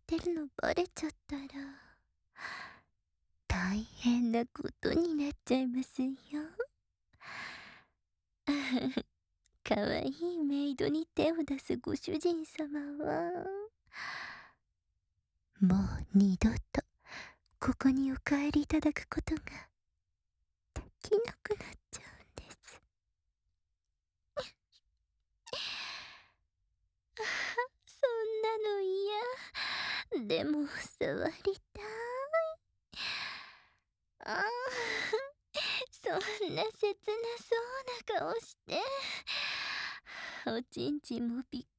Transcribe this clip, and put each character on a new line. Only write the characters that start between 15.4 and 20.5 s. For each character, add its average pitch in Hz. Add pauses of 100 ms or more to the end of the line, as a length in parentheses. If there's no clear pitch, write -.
も 190
う -
二 196
度 220 (240)
と - (800)
こ -
こ 269
に 269
お 262
帰 285
り 294
い -
た 311
だ 302
く -
こ -
と -
が - (1300)